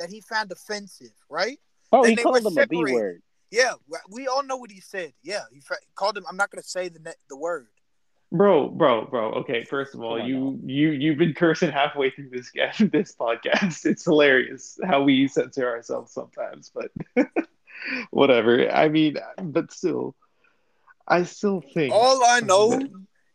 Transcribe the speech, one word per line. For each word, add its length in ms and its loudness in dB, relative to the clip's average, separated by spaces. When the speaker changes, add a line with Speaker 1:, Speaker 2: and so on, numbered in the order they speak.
Speaker 1:
that 100 -12
he 100 -16
found 300 -8
offensive, 640 -14
right? 320 -4
Speaker 2:
Oh, 100 8
Speaker 1:
Then 80 8
Speaker 2:
he 60 4
Speaker 1:
they 80 0
Speaker 2:
called 100 4
Speaker 1:
were 60 4
Speaker 2:
him 180 0
a 80 4
B 120 -4
Speaker 1:
separated. 160 0
Speaker 2:
word. 280 -2
Speaker 1:
Yeah, 220 2
w-, 220 -12
we 160 -14
all 160 -2
know 140 -8
what 160 -16
he 80 -20
said. 320 -12
Yeah, 200 -10
he 80 -20
fa-, 160 -10
called 220 -2
him. 120 -12
I'm 80 -12
not 140 -2
gonna 140 -16
say 240 -8
the 100 -20
ne-, 140 -16
the 80 -16
word. 320 -8
Speaker 3:
Bro, 380 4
bro, 360 2
bro. 280 -4
Okay, 280 -6
first 320 -8
of 80 -14
all, 140 -6
Speaker 2:
Come 60 -6
on 60 -6
Speaker 3:
you, 120 -4
Speaker 2:
now. 240 -6
Speaker 3:
you, 260 0
you've 280 0
been 160 0
cursing 360 2
halfway 400 0
through 200 -12
this 200 -12
ga-, 280 -2
<laughs> 0 -
this 220 0
podcast. 720 -2
It's 180 -2
hilarious 800 2
how 200 0
we 240 4
censor 400 -4
ourselves 440 -8
sometimes, 600 -14
but 160 -10
<laughs> 920 -6
whatever. 600 4
I 180 2
mean, 280 0
but 300 -4
still, 420 -6
I 180 2
still 380 -4
think 200 0
Speaker 1:
All 300 4
I 160 4
know 300 4
Speaker 3:
that 200 -2